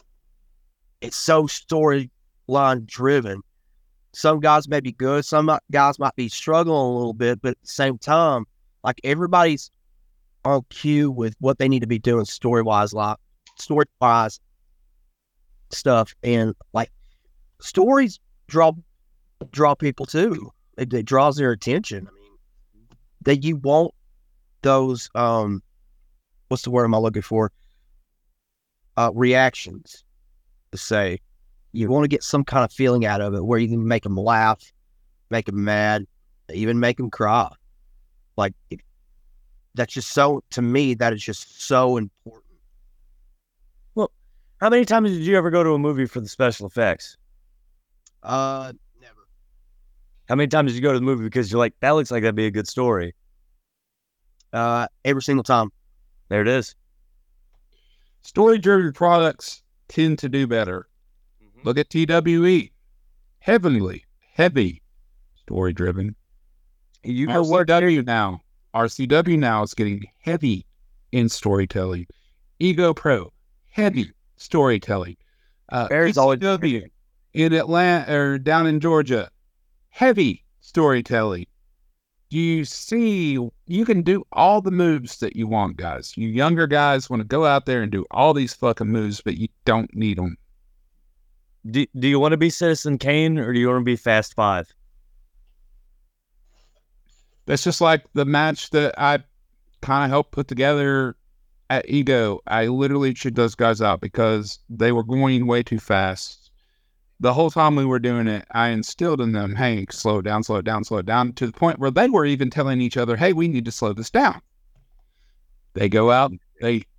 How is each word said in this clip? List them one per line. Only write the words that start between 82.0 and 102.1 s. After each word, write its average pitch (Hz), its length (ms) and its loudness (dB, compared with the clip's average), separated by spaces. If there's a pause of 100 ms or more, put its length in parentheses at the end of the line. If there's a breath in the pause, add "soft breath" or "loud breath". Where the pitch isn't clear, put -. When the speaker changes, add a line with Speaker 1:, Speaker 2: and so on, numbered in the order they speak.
Speaker 3:
You 160 360 -2
see, 196 720 -2 (300)
you 196 180 -2
can 208 160 2
do 180 300 2
all 202 300 4
the 190 100 -2
moves 165 460 0
that - 180 -6
you 113 100 -4
want, 101 320 -2
guys. 82 400 -10
You 113 120 -4
younger 156 360 2
guys 143 440 0
wanna 113 160 -4
go 139 200 -2
out 139 200 2
there 123 180 -2
and 98 80 -4
do 98 180 -4
all 151 240 2
these 135 220 -2
fucking 113 320 -2
moves, 107 340 -2
but - 160 -6
you 110 100 -6 (180)
don't 113 300 0
need 107 220 -2
'em. 90 200 -6 (1300)
Speaker 2:
Do, 127 160 0 (140)
do 127 80 2
you 143 120 4
wanna 151 180 2
be 165 120 2
Citizen 156 480 -2
Kane 156 400 0
or 123 160 -4
do 120 60 2
you 120 80 2
wanna 123 160 2
be 120 120 0
Fast 110 380 0
Five? 98 400 0 (2750)
Speaker 3:
That's 139 180 -2
just 175 180 -2
like 160 320 2
the 143 120 0
match 147 440 0
that 147 280 0
I 143 260 0 (580)
kinda 139 260 0
helped 143 240 -2
put 139 160 -6
together 135 720 0 (520)
at 127 200 -4
Ego. 123 580 0